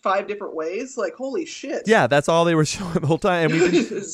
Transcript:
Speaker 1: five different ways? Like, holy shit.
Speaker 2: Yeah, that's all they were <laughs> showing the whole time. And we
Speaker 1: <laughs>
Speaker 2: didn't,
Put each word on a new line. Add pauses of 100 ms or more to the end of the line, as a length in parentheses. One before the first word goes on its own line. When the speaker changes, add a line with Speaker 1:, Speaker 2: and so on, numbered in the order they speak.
Speaker 1:
five
different
ways?
Like,
holy
shit.
Speaker 2:
Yeah,
that's
all
they
were
<laughs>
showing
the
whole
time.
And
we
Speaker 1:
<laughs>
Speaker 2:
didn't,